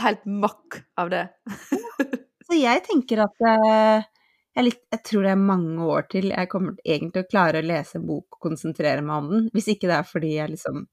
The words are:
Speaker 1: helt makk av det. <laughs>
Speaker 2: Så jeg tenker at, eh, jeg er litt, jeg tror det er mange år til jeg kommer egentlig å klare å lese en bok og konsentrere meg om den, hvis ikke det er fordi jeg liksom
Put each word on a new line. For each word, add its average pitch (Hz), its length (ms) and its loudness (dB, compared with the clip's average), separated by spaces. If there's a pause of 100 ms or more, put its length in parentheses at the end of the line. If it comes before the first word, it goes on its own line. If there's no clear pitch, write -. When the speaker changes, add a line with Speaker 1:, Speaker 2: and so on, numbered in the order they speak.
Speaker 1:
helt 208 220 0
makk - 560 -4 (140)
av 175 140 -2
det. 180 140 0 (220)
<laughs> 277 760 -6 (240)
Speaker 2:
Så 339 160 2
jeg 262 240 2
tenker 240 400 0
at, 208 160 -2
eh, 220 640 4 (500)
jeg 247 80 0
er 247 60 4
litt, - 140 -2 (100)
jeg 220 100 -6
tror 202 220 0
det 196 80 4
er 196 80 4
mange 170 420 0
år 151 300 0
til 190 180 -2
jeg 180 220 -4
kommer 180 320 -4
egentlig 165 400 -2
å - 60 -18
klare 165 280 2
å 160 80 -2
lese 165 320 -4
en 165 80 -6
bok 156 300 -8
og - 80 -20
konsentrere 151 580 -2
meg 151 140 -4
om 147 160 -4
den, 226 180 4
hvis - 220 -2
ikke 196 180 -2
det 165 60 2
er 151 100 0
fordi 160 300 -4
jeg 151 160 -4
liksom 147 400 -8